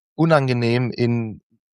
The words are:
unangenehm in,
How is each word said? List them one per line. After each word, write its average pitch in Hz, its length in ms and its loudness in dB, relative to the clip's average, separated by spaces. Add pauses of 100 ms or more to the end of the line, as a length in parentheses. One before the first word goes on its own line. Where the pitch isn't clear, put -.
(140)
unangenehm 127 760 0
in, 117 500 -4 (340)